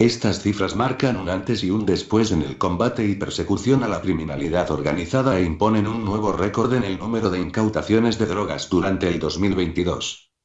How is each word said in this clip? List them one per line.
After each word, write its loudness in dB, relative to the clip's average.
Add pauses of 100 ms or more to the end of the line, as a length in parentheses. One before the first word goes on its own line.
Estas 2
cifras 0
marcan 0
un -4
antes -2
y 0
un 0
después 2
en 2
el -4
combate 0
y 0
persecución 0
a -4
la -2
criminalidad -2
organizada 0
e 2
imponen 2
un -4
nuevo 0
récord 0
en 0
el -4
número -2
de -2
incautaciones 2
de 2
drogas -4
durante 2
el -2
dos -4
mil 2
veintidós. -4 (180)